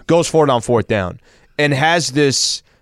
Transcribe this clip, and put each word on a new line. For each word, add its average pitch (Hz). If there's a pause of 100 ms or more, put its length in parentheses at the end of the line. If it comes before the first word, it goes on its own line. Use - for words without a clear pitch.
Goes 165
for 160
it 139
on 120
fourth 117
down. 95 (400)
And 147
has 147
this, 139 (200)